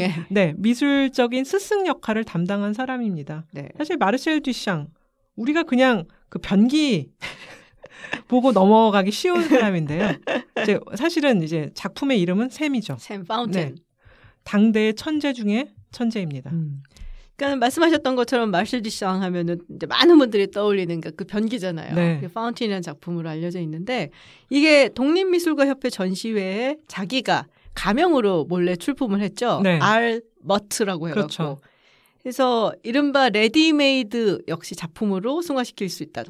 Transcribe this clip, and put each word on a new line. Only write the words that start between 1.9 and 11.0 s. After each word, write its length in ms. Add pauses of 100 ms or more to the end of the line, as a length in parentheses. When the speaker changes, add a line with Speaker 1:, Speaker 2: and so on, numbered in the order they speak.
Speaker 1:
담당한 480
사람입니다. 800
Speaker 2:
네. 240
Speaker 1:
사실 200
마르셀 440
듀샹, 460 (500)
우리가 260
그냥 400 (240)
그 120
변기 680 (100)
<laughs> 1080
보고 240
넘어가기 600
쉬운 360
사람인데요. 640 (500)
이제 160 (180)
사실은 460